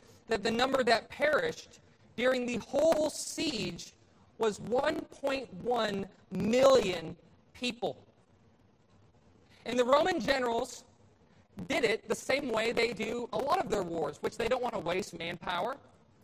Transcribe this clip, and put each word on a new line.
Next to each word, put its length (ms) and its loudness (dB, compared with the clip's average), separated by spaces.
that 160 -2
the 80 0
number 320 2
that 260 2
perished 680 -2
during 300 0
the 120 -2
whole 520 2
siege 840 -6
was 220 0
one 460 0
point 460 -4
one 440 0
million 880 4
people. 420 -6
And 140 0
the 60 4
Roman 340 4
generals 640 -2
did 160 2
it 240 0
the 60 -2
same 340 -2
way 240 0
they 180 0
do 400 -4
a 60 -2
lot 260 2
of 80 -8
their 120 2
wars, 360 -4
which 160 -4
they 140 -2
don't 120 0
want 120 -2
to 60 -2
waste 380 -2
manpower. 600 -4